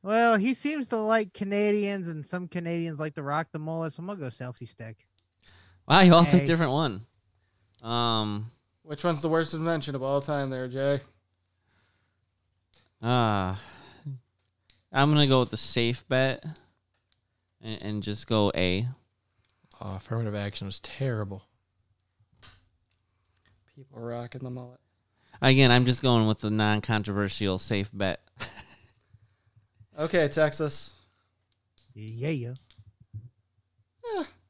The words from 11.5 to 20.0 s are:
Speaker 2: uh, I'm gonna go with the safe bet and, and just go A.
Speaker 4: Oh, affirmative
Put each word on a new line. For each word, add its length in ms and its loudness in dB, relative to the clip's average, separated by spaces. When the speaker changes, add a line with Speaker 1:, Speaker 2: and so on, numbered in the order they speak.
Speaker 2:
uh, 540 0
I'm 200 4
gonna 160 6
go 140 6
with 100 -2
the 60 -6
safe 500 -2
bet 360 0
and, 220 -10
and 200 -6
just 240 -8
go 280 4
A. 320 0
Speaker 4:
Oh, 160 -10
affirmative 400 -6